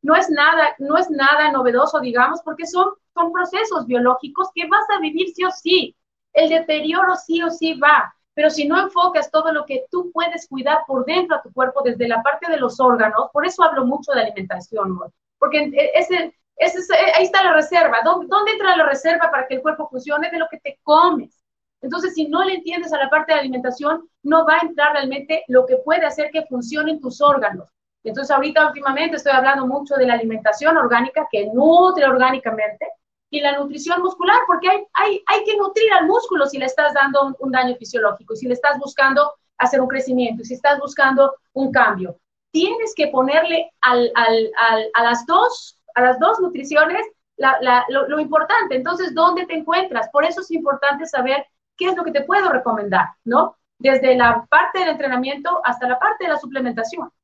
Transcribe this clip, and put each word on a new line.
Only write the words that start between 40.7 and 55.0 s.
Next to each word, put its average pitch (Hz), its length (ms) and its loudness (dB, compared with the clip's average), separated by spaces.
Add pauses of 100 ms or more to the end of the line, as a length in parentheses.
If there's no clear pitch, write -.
buscando 277 560 2 (200)
un 269 180 -4
cambio. 196 460 0 (320)
Tienes 427 440 -2
que 302 140 0
ponerle 320 720 0
al, 240 340 2
al, 226 420 2
al, 220 360 2
a 233 100 2
las 240 240 0
dos, 403 520 0 (160)
a 247 80 2
las 247 180 2
dos 415 200 2
nutriciones 311 640 0 (340)
la, 269 240 2
la, 247 260 4
lo, 269 180 0
lo 302 140 -2
importante. 311 560 0
Entonces, 339 380 -4
¿dónde 349 320 2
te 339 80 -8
encuentras? 311 560 -2
Por 285 140 2
eso 339 180 -4
es 349 80 -14
importante 285 560 -2
saber 269 400 -2 (300)
qué 370 100 -2
es 370 100 0
lo 339 80 -6
que 320 80 -6
te 285 80 0
puedo 370 300 0
recomendar, 214 560 -2 (180)
¿no? 285 320 0 (220)
Desde 262 360 4
la 233 360 4
parte 349 300 2
del 339 100 0
entrenamiento 277 760 -4